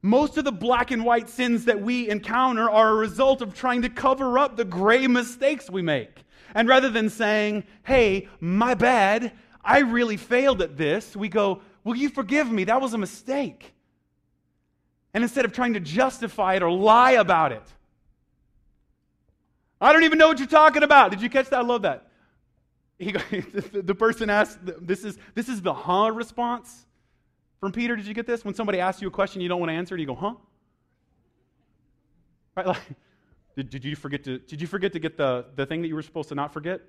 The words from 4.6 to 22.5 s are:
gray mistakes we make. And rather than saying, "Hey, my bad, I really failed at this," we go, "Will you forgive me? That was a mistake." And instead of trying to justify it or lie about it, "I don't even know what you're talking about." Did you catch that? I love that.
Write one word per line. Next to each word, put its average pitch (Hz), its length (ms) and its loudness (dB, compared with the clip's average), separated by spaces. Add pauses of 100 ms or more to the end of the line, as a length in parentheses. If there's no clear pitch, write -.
gray 208 440 2
mistakes 247 600 0
we 180 140 -6
make. 147 400 -4 (320)
And 226 140 2
rather 262 200 6
than 220 220 0
saying, 208 540 -2 (180)
"Hey, 214 460 0 (100)
my 208 360 0
bad, 226 580 2 (320)
I 254 140 4
really 233 380 0
failed 247 440 0
at 160 160 -4
this," 156 380 -2
we 208 140 -6
go, 196 340 -2 (220)
"Will 226 100 -4
you 277 140 -2
forgive 269 420 -2
me? 202 140 0
That 226 160 2
was 254 140 -4
a 226 40 -4
mistake." 254 720 -8 (1400)
And 220 80 0
instead 240 220 0
of 233 80 -4
trying 247 220 -2
to 202 60 -4
justify 190 760 -2
it 185 80 0
or 170 80 2
lie 220 400 6
about 170 400 2
it, 107 100 -12 (2250)
"I 254 120 6
don't 320 100 8
even 311 160 2
know 311 80 8
what 311 140 2
you're 269 80 -6
talking 302 340 6
about." 277 300 6
Did 202 100 -6
you 240 80 -4
catch 269 200 0
that? 254 100 0
I - 20 0
love 240 200 -2
that. - 280 -4 (880)